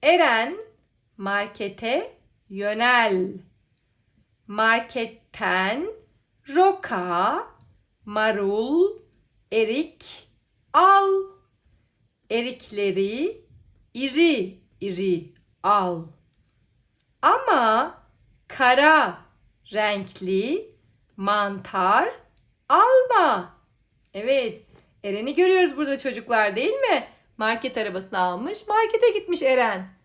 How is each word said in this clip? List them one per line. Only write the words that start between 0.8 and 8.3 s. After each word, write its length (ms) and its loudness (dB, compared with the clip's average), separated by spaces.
markete 1000 -6
yönel. 840 -2
Marketten 1400 -2
roka, 920 0
marul, 920 0